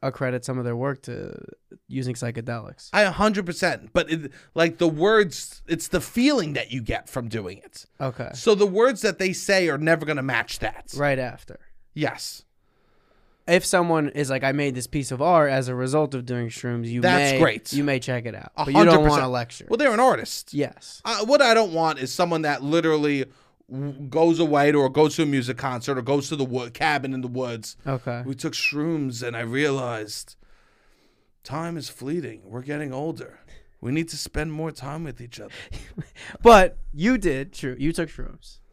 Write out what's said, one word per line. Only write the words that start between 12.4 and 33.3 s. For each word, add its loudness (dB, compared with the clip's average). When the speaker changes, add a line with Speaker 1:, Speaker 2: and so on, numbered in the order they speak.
Speaker 1:
If 4
someone 2
is -4
like, -2
"I 2
made -2
this -8
piece -6
of -4
art 4
as 0
a -4
result 0
of -6
doing -4
shrooms," -6
you -4
Speaker 2:
That's 4
Speaker 1:
may, 2
Speaker 2:
great. 2
Speaker 1:
you 0
may 0
check -6
it -10
out. -16
Speaker 2:
A -2
Speaker 1:
But -6
you -2
don't 10
Speaker 2:
hundred 10
Speaker 1:
want 6
Speaker 2:
percent. 2
Speaker 1:
a -4
lecture. -6
Speaker 2:
Well, 0
they're 4
an 0
artist. 0
Speaker 1:
Yes. -6
Speaker 2:
Uh, -2
what 6
I 6
don't 4
want 0
is -6
someone 0
that -2
literally 2
w-, -8
goes 4
away 4
to, 6
or 4
goes 4
to 2
a 0
music -2
concert -4
or -6
goes 0
to -6
the 0
wood, -6
cabin 0
in -6
the -6
woods. -6
Speaker 1:
Okay. -6
Speaker 2:
"We -8
took -6
shrooms -4
and -6
I -6
realized -4
time -8
is -12
fleeting. -10
We're -12
getting -8
older. -10